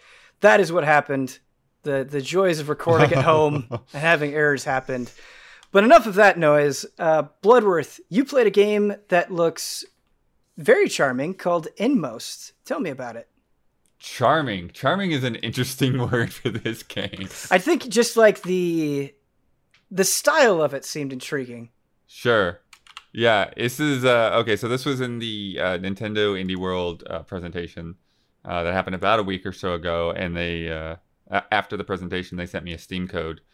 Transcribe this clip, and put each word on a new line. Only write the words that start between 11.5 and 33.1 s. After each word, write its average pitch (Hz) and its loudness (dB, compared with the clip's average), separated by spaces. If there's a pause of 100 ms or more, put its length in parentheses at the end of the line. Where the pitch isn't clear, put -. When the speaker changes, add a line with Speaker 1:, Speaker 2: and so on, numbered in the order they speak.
Speaker 1:
Inmost. 175 -4 (120)
Tell 311 -6
me 180 -6
about 123 -12
it. 117 -18 (720)
Speaker 2:
Charming. 117 -2
Charming 180 -2
is 131 -2
an 117 -4
interesting 127 -2
<laughs> - -2
word 117 0
for - -6
this 113 -6
game. 98 -10 (220)
Speaker 1:
I 185 4
think 262 -2
just, 220 0
like, 220 6
the, 165 -2 (760)
the 190 0
style 262 2
of 139 0
it 135 -10
seemed 139 -8
intriguing. 123 -10 (360)
Speaker 2:
Sure. 104 0 (520)
Yeah, 113 2
this 123 -4
is, 139 0
uh, 117 4
okay, 110 0
so 117 -4
this 131 -4
was 135 -4
in 120 -6
the, 104 -8
uh, 92 -2
Nintendo 104 -2
Indie 92 -6
World, 90 -4
uh, 82 -8
presentation, 87 -12 (500)
uh, 87 -6
that 87 -2
happened 92 -4
about 98 0
a - 0
week 95 -6
or 95 -8
so 92 -6
ago, 85 -4
and 85 -6
they, 85 -6
uh, 80 -10 (340)
a-, 98 -4
after 104 -2
the 98 -8
presentation, 90 -8
they 87 -8
sent 87 -12
me 87 -12
a 82 -12
Steam 92 -8
code, 82 -8 (140)